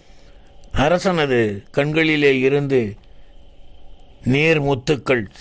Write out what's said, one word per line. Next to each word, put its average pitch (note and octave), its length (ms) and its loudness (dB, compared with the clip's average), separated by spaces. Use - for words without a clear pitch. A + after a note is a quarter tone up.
அரசனது C#3+ 1000 0
கண்களிலே D3 680 2
இருந்து C3+ 560 0
நீர் D3+ 380 2
முத்துக்கள் C3 800 -2